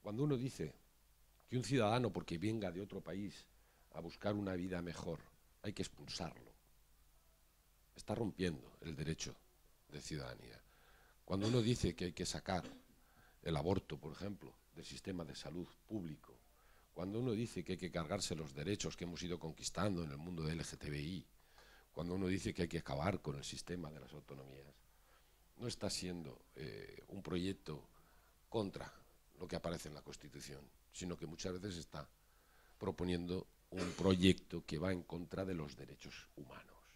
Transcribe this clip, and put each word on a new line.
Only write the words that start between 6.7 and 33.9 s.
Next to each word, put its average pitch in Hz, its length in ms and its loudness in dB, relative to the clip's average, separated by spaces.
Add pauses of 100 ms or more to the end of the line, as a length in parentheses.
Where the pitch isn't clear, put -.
está - 200 0
rompiendo 90 680 0
el 80 140 -4
derecho 73 400 -2 (540)
de 73 120 -8
ciudadanía. 60 600 -8 (600)
Cuando 98 240 2
uno 123 140 6
dice 110 340 4
que 90 100 0
hay 90 80 0
que 92 120 -2
sacar 85 380 0 (800)
el 82 120 2
aborto, 78 440 2
por 78 120 -8
ejemplo, 92 440 -6 (200)
del 82 100 -12
sistema 90 380 -4
de 69 120 -8
salud 82 320 -4 (200)
público, 82 480 -6 (580)
cuando 98 260 -2
uno 123 140 2
dice 104 300 0
que 92 100 -2
hay 87 40 -2
que 85 140 -4
cargarse 85 440 0
los 73 200 -6
derechos 87 420 0
que 87 60 -6
hemos 85 180 -4
ido 87 160 -2
conquistando 85 680 0
en 76 60 -2
el 69 80 -6
mundo 82 260 -4
de 78 100 2
L 78 100 -2
G - 140 -6
T 73 120 -6
B 73 100 0
I, 82 280 -4 (640)
cuando 87 240 -2
uno 95 100 2
dice 95 280 2
que 90 100 2
hay 82 40 4
que 82 120 0
acabar 76 420 2
con 71 140 -2
el 69 80 -6
sistema 85 480 -6
de 76 80 -12
las 65 140 -14
autonomías, 69 600 -12 (840)
no 120 100 -4
está 104 240 0
siendo, 85 540 -4 (100)
eh, 52 540 -10
un 98 120 -8
proyecto 87 680 -2 (640)
contra 98 420 0 (480)
lo 90 80 -6
que 87 80 -2
aparece 82 340 -2
en 76 60 -10
la 73 60 -12
Constitución, 71 600 -12 (300)
sino 87 260 -4
que 82 100 -6
muchas 90 260 -4
veces 92 240 -4
está 76 300 -8 (720)
proponiendo 90 680 2 (240)
un 90 200 0